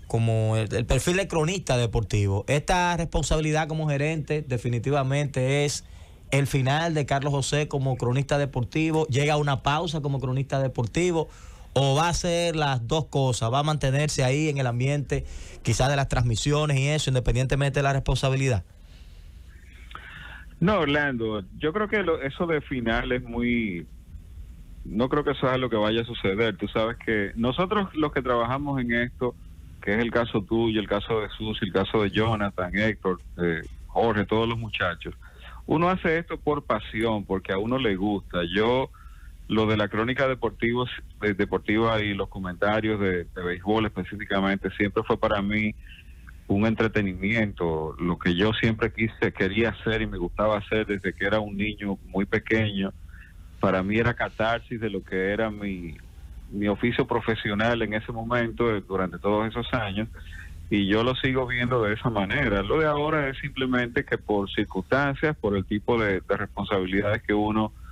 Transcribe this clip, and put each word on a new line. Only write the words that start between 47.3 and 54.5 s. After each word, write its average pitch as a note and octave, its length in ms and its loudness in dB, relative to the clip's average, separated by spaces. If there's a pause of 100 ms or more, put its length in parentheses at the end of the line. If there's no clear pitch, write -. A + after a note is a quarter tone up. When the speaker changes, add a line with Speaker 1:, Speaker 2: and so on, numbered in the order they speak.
Speaker 2:
lo E2+ 220 -2
que F2+ 160 2
yo G#2 180 4
siempre A2+ 380 0
quise, A2 400 -2
quería G2+ 380 0
hacer A2 320 -2
y G#2+ 60 -2
me G2+ 100 -8
gustaba G#2 400 0
hacer G#2+ 280 -2
desde F#2+ 280 -2
que - 120 -4
era G#2 140 2
un G#2 160 -6
niño G2+ 420 -4 (100)
muy F#2+ 180 -2
pequeño. G#2 680 0 (680)
Para F#2+ 220 2
mí G#2 140 0
era A#2 160 2
catarsis A2+ 680 -2